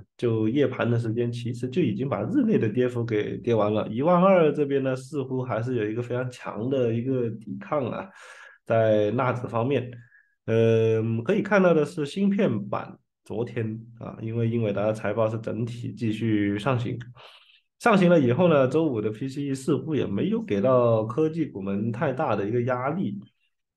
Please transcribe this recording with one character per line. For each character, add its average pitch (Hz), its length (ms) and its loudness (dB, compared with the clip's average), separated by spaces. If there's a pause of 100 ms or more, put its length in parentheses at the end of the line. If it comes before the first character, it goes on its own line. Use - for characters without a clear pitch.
(180)
就 113 320 0
夜 139 160 2
盘 113 220 0
的 117 100 2
时 117 160 -2
间， 120 180 -2
其 117 220 -6
实 123 120 -8
就 180 140 -2
已 120 140 2
经 123 120 -4
把 101 180 -2
日 254 180 0
内 220 160 2
的 117 100 0
跌 123 180 0
幅 120 160 -2
给 110 360 -2
跌 117 160 0
完 107 180 2
了。 107 160 -2
一 110 140 -4
万 175 200 4
二 175 300 6
这 143 140 0
边 135 160 0
呢， 131 120 -2
似 135 280 -6
乎 127 200 -4
还 113 200 -2
是 123 140 -2
有 107 120 0
一 107 60 -4
个 120 80 -4
非 120 120 -6
常 127 160 -4
强 104 380 -8
的 123 240 0
一 117 100 -2
个 123 280 -2
抵 - 280 -10
抗 147 280 -4
啊， 98 200 -8 (580)
在 110 480 4
纳 123 200 0
指 117 160 -6
方 113 180 -2
面。 131 240 -2 (540)
呃， 113 580 4 (220)
可 185 100 2
以 220 80 0
看 202 180 4
到 180 140 6
的 151 100 4
是 143 220 -6
芯 196 240 0
片 156 380 0
板 - 280 -6 (280)
昨 110 200 -6
天 113 360 -6 (180)
啊， - 220 -12
因 113 160 -6
为 117 120 0
英 117 140 0
伟 104 100 0
达 101 140 0
的 110 60 2
财 107 200 -2
报 110 160 2
是 113 100 -4
整 110 280 -4
体 113 260 -8
继 110 200 -4
续 104 460 0
上 123 200 0
行， 117 180 -6 (840)
上 208 180 4
行 180 100 6
了 175 120 8
以 120 100 4
后 165 180 4
呢， 139 200 6
周 156 180 2
五 120 140 -2
的 107 100 0
P 120 180 -8
C 143 140 -8
E 139 120 -4
似 143 200 0
乎 147 220 -2
也 107 100 0
没 101 220 -2
有 226 120 0
给 202 200 -2
到 120 440 4
科 156 240 0
技 160 180 -4
股 - 140 -10
们 101 300 -4
太 131 220 -2
大 127 240 -2
的 101 100 -2
一 110 60 -4
个 123 100 0
压 127 280 -2
力。 170 280 -4 (580)